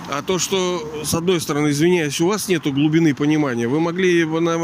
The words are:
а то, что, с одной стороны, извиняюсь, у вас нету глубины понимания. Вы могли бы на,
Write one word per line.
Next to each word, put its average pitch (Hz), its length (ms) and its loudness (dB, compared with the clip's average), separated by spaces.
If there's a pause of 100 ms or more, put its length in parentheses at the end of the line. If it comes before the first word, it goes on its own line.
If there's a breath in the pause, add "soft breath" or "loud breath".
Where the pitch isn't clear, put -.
(100)
а 139 120 -6
то, 185 160 -2
что, 170 640 -4
с 151 120 -4
одной 170 260 0
стороны, 151 300 0
извиняюсь, 156 500 2
у 170 60 2
вас 202 220 -2
нету 156 240 0
глубины 151 420 2
понимания. 143 540 0
Вы 147 120 0
могли 170 440 2
бы 160 160 -2
на, 165 240 0